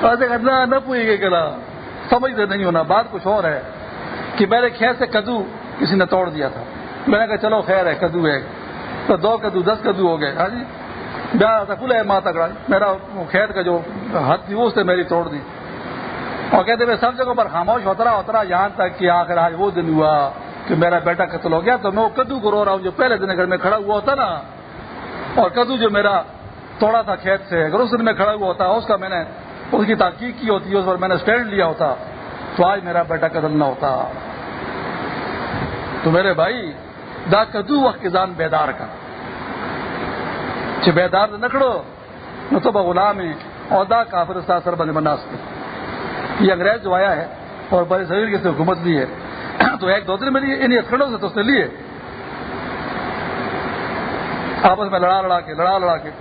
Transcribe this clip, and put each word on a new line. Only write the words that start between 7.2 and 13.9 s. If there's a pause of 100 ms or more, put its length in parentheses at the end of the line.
کہا،
"چلو
خیر
ہے،
کدو
ہے۔" (680)
تو
دو
کدو،
دس
کدو
ہو
گئے۔
ہاں
جی، (680)
بیاہ
تھا،
کھلا
ہے
ماں
تکڑا۔ (200)
میرا
وہ
کھیت
کا
جو (340)